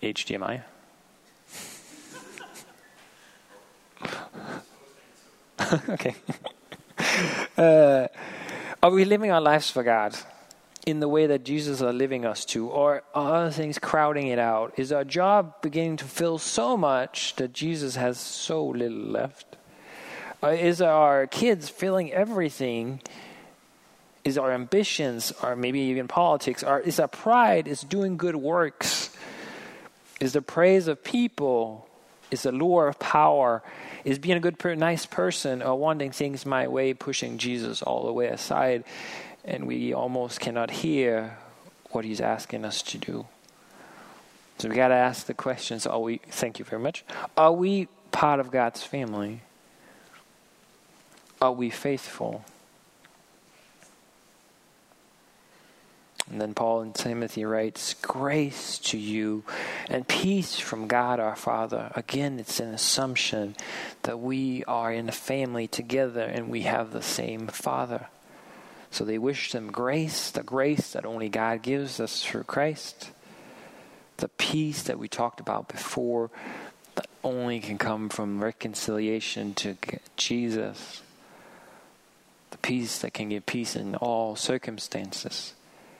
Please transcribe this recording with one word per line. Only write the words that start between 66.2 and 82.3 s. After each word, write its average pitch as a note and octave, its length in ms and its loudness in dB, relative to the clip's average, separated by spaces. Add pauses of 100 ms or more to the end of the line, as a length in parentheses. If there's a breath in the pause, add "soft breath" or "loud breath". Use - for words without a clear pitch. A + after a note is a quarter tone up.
and A#2 260 -6
we A#2 140 -4
have A#2 280 -2
the A2+ 100 -8
same A2+ 460 -6
Father. B2+ 600 -6 (840 loud breath)
So - 140 -4
they A2 120 -2
wish C3+ 360 -2
them G#2+ 180 -6
grace, C#3+ 580 -2
the - 140 -4
grace C#3 480 0
that C3 140 -6
only A2+ 240 -6
God A2 320 0
gives C3+ 360 -4
us - 240 -4
through - 220 -4
Christ, - 680 -4 (1080 loud breath)
the - 100 -2
peace D3+ 560 -2
that A#2+ 160 -4
we A2 80 -8
talked - 320 -4
about G#2+ 300 -4
before A#2+ 600 -2 (640 loud breath)
that - 120 -6 (160)
only A#2+ 380 -2
can G#2 160 -6
come A2 320 -2
from G2+ 340 -4
reconciliation G#2+ 1080 -4
to G2 220 -6
G-, - 240 -10 (180)
Jesus, A2 840 -4 (1500 loud breath)